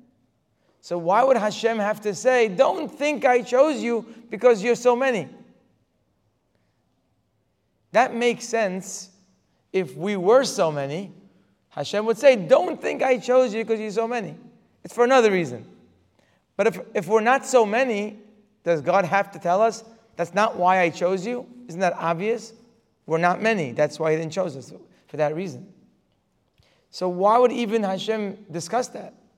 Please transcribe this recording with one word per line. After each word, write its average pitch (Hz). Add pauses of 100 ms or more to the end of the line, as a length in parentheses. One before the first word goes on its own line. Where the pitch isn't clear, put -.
(800)
So 175
why 185
would 269
Hashem 220
have 208
to 208
say, 247
"Don't 277
think 285
I 247
chose 262
you 233 (280)
because 214
you're 240
so 240
many"? 240 (2500)
That 233
makes 240
sense. 190 (640)
If 165
we 196
were 214
so 180
many, 147 (560)
Hashem 208
would 226
say, 262
"Don't 285
think 277
I 262
chose 254
you 226
because 220
you're 214
so 226
many." 208 (480)
It's -
for 240
another 247
reason. 143 (880)
But 202
if, 185 (160)
if 175
we're 214
not 262
so 240
many, 208 (440)
does 165
God 175
have 196
to 165
tell 185
us, 220 (320)
"That's 170
not 214
why 185
I 175
chose 180
you"? 247 (220)
Isn't 170
that 175
obvious? 170 (520)
We're 160
not 180
many. 202
That's 151
why 160
he 160
didn't 160
chose 175
us, 127 (320)
for -
that 151
reason. 165 (1160)
So -
why 190
would 247
even 226
Hashem 202
discuss 170
that? - (240)